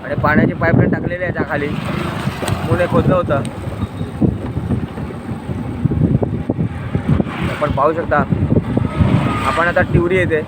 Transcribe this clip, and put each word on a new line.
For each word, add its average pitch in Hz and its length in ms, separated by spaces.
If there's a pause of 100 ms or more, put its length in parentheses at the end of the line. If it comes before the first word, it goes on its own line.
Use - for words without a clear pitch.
आणि 135 120
पाण्याची 147 380
पाईपलाईन 170 360
टाकलेली 175 340
आहे 170 100
त्या 160 160
खाली, 143 180
म्हणून - 1120
हे 175 80
खोदलं 170 280
होतं. 151 280 (4000)
आपण 147 200
पाहू 139 220
शकता, 160 240 (1300)
आपण 165 200
आता 180 140
तिवरी 175 360
येते 160 300